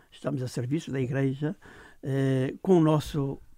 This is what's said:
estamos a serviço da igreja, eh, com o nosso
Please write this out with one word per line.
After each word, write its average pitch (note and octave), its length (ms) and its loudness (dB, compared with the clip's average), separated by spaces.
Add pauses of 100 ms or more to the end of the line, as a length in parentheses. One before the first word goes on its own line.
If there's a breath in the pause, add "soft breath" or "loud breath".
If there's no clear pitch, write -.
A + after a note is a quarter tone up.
(120 soft breath)
estamos C#3 280 -6
a B2+ 60 -6
serviço C3 460 -4
da C3+ 80 -4
igreja, C3+ 560 -2 (440 loud breath)
eh, C3+ 640 0
com F#3 160 6
o - 20 6
nosso D3+ 600 0 (180)